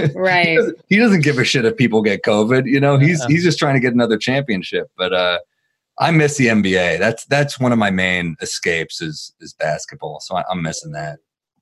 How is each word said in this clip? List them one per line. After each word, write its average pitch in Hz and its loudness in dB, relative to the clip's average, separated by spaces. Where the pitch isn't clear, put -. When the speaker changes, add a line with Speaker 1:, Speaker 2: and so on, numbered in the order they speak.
Speaker 1:
Right. 180 2
Speaker 2:
he 160 0
doesn't, - 0
he 190 4
doesn't 196 4
give 139 2
a 120 2
shit 120 0
if 113 2
people 113 2
get 104 0
covid, 117 2
you 135 2
know? 143 4
He's, 151 4
Speaker 3:
Yeah. 120 -6
Speaker 2:
he's 165 4
just 170 2
trying 143 2
to 135 2
get 123 0
another 117 2
championship. 107 -4
But, 92 -2
uh, 90 0
I - 0
miss 151 2
the 127 2
N 107 2
B 95 2
A. 87 0
That's, 107 -2
that's 143 -2
one 123 0
of 117 2
my 104 2
main 90 -2
escapes 82 -6
is, 78 -10
is 76 -20
basketball. 76 -8
So 92 -8
I, 87 -4
I'm 92 -6
missing 80 -8
that. 73 -10